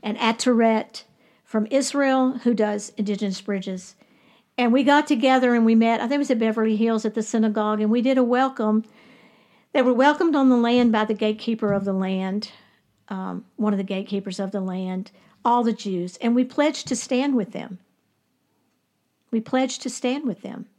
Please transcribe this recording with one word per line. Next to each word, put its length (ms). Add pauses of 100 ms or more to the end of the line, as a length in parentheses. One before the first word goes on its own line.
and 160
Ateret 840 (400)
from 280
Israel, 640 (100)
who 100
does 420
Indigenous 460
Bridges. 540 (600)
And 160
we 120
got 240
together 480
and 100
we 80
met, 260
I 40
think 120
it 40
was 120
at 60
Beverly 380
Hills 300
at 100
the 80
synagogue, 580
and 80
we 140
did 160
a 40
welcome. 600 (880)
They 80
were 120
welcomed 420
on 140
the 80
land 340
by 140
the 100
gatekeeper 580
of 120
the 80
land, 580 (580)
um, 360 (100)
one 180
of 40
the 60
gatekeepers 560
of 120
the 100
land, 500 (320)
all 200
the 100
Jews, 440
and 180
we 80
pledged 440
to 80
stand 400
with 160
them. 280 (1500)
We 100
pledged 420
to 60
stand 360
with 160
them. 260 (120)